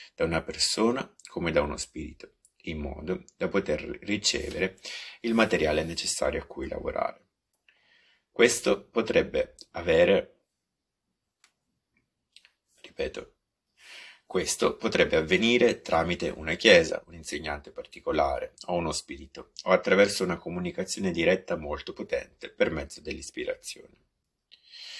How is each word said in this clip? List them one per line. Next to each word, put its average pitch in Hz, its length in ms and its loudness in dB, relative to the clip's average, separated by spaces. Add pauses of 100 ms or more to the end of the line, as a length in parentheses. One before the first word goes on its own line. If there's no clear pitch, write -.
(140)
da - 100 -2
una 82 160 0
persona - 720 0 (140)
come 82 240 -4
da 76 80 4
uno 73 160 -2
spirito, - 600 -12 (260)
in 82 160 -8
modo 78 460 -6 (120)
da 95 120 -4
poter 85 340 -2 (220)
ricevere - 720 -4 (420)
il 113 140 0
materiale 78 500 4
necessario 71 560 -2
a - 60 -10
cui - 200 -10
lavorare. - 540 -6 (1120)
Questo 117 540 4
potrebbe - 720 0 (160)
avere, 87 680 2 (2500)
ripeto, - 540 -10 (920)
questo - 520 0
potrebbe - 400 2
avvenire 120 680 4
tramite 85 480 0
una 78 240 -6
chiesa, 87 540 6
un 85 60 -20
insegnante 76 580 -8
particolare, - 840 -2 (140)
o 90 40 -4
uno 82 200 0
spirito, - 600 -12 (120)
o - 60 -2
attraverso 98 540 4
una 90 140 0
comunicazione 185 720 -4
diretta 170 460 2
molto 73 360 -8
potente - 580 -8
per - 200 0
mezzo - 320 -8
dell'ispirazione. - 1040 -10 (920)